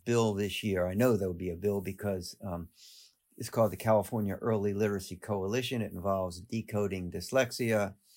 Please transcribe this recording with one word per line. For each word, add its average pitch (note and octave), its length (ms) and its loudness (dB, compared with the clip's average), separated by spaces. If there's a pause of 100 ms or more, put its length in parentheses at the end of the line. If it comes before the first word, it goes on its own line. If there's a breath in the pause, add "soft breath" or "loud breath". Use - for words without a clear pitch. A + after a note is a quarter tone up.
bill A#2 280 4
this G2 300 -2
year. F#2 240 2
I F#2 60 -2
know A#2 240 6
there'll F#2 160 0
be F2 160 -4
a E2 80 -4
bill G2+ 240 0
because, F#2+ 600 -4
um, F2 280 -6 (680 loud breath)
it's A#2 120 -8
called G#2+ 240 4
the - 40 -6
California G#2+ 580 2
Early G#2 380 0
Literacy G2+ 440 0
Coalition. A2 640 -2
It G2 100 -4
involves F#2 480 -2
Decoding F#2+ 720 -4
Dyslexia, A2+ 840 0 (220 soft breath)